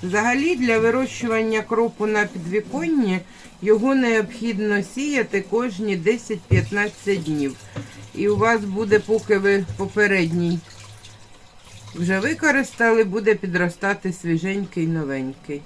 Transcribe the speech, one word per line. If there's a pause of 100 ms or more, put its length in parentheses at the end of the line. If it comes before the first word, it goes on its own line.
Взагалі,
для
вирощування
кропу
на
підвіконні (420)
його
необхідно
сіяти
кожні
десять-п'ятнадцять
днів. (580)
І
у
вас
буде,
поки
ви (120)
попередній (1400)
вже
використали,
буде
підростати
свіженький,
новенький.